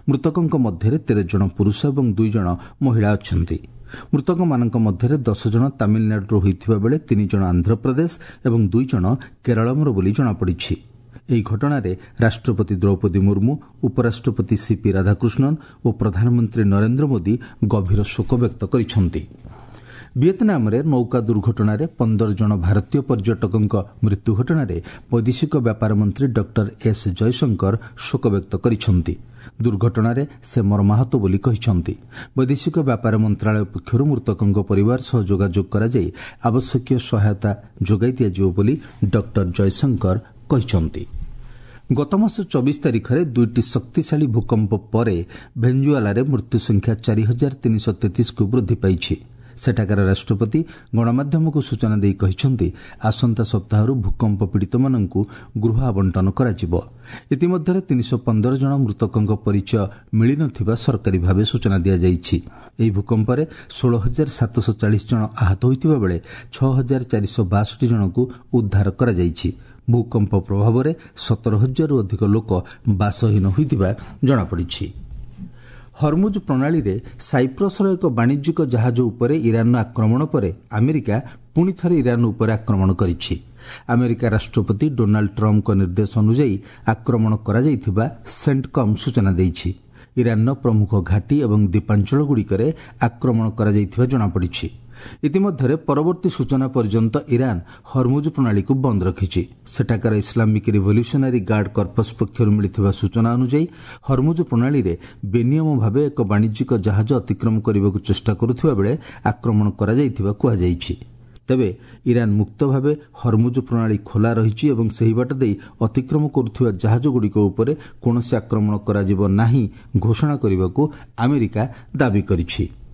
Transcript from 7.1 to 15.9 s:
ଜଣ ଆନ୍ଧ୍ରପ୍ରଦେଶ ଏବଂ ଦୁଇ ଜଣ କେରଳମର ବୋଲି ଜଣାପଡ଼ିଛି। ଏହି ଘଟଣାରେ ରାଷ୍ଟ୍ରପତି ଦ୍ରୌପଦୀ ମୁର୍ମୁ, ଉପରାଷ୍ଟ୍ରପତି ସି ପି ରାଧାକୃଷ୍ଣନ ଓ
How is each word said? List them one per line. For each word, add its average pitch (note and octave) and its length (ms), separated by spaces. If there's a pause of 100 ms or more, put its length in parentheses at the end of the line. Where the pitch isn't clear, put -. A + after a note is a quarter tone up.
ଜଣ G2 180
ଆନ୍ଧ୍ରପ୍ରଦେଶ A2+ 680 (320)
ଏବଂ A#2 240
ଦୁଇ A#2 180
ଜଣ G2+ 180 (380)
କେରଳମର B2 480
ବୋଲି G2 220
ଜଣାପଡ଼ିଛି। F#2+ 640 (540)
ଏହି A#2 120
ଘଟଣାରେ G#2+ 500 (280)
ରାଷ୍ଟ୍ରପତି G#2+ 540
ଦ୍ରୌପଦୀ G2 480
ମୁର୍ମୁ, G2+ 300 (340)
ଉପରାଷ୍ଟ୍ରପତି A#2 720
ସି - 200
ପି G#2 160
ରାଧାକୃଷ୍ଣନ G#2 600 (300)
ଓ B2 80